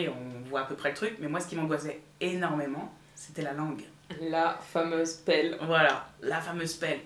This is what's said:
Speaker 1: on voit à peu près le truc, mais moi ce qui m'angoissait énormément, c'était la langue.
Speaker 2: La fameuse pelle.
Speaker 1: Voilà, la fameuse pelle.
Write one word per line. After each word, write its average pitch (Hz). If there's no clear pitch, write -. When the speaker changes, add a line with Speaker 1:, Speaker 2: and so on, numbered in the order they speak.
Speaker 1:
on 127
voit 135
à 135
peu 139
près 143
le 143
truc, 220
mais 156
moi 160
ce -
qui 165
m'angoissait 156
énormément, 160
c'était -
la 143
langue. 147
Speaker 2:
La 165
fameuse 165
pelle. 165
Speaker 1:
Voilà, 156
la 160
fameuse 165
pelle. 151